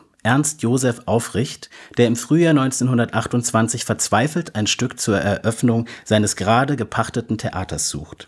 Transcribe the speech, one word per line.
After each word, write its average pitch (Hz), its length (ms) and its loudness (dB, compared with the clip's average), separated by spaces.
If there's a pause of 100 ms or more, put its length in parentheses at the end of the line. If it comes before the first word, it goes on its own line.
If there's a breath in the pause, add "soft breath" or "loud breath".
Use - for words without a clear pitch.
(240)
Ernst 131 400 0
Josef 123 420 0
Aufricht, - 640 -2 (280 loud breath)
der 120 100 6
im 117 80 2
Frühjahr 160 400 4
neunzehnhundertachtundzwanzig 120 1300 0
verzweifelt 127 680 0
ein 107 100 -2
Stück - 340 -4
zur 98 200 2
Eröffnung 113 680 0 (160 loud breath)
seines 107 320 2
gerade 123 400 2
gepachteten 113 640 -4
Theaters - 520 -6
sucht. - 380 -12